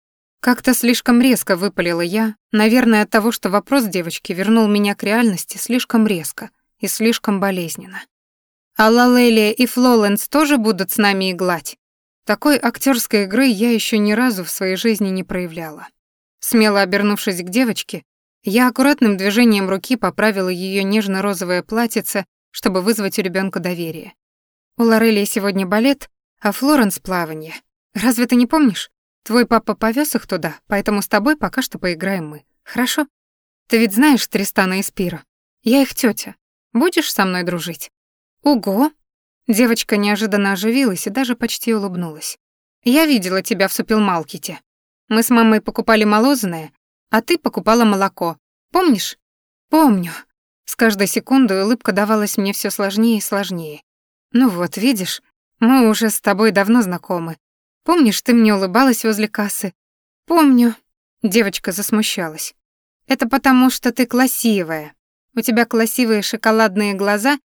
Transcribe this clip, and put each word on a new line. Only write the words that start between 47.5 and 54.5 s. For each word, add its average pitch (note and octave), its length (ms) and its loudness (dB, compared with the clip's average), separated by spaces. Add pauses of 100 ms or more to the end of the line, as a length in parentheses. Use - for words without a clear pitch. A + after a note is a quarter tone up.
молоко. F#3+ 540 -2 (340)
Помнишь?" D#4+ 460 0 (520)
"Помню". G#3+ 420 2 (540)
С - 120 -12
каждой G3+ 300 2
секундой A3 560 0
улыбка A3+ 280 0
давалась G#3 460 0
мне G3 160 -2
всё - 160 -6
сложнее G#3 480 0
и G3 40 -4
сложнее. F3+ 600 -6 (500)
"Ну B3 180 4
вот, F3 280 -4